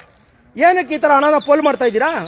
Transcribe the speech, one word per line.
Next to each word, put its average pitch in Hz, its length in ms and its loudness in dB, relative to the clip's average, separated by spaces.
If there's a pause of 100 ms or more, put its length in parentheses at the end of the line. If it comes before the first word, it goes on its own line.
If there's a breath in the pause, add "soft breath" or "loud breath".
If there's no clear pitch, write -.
(560)
ಏನಕ್ಕೆ 330 400 0
ಈ 262 80 -12
ಥರ 294 140 2
ಹಣನ 294 280 0
ಪೋಲ್ 294 220 2
ಮಾಡ್ತಾ 262 220 -2
ಇದ್ದೀರಾ? 240 200 -2 (180)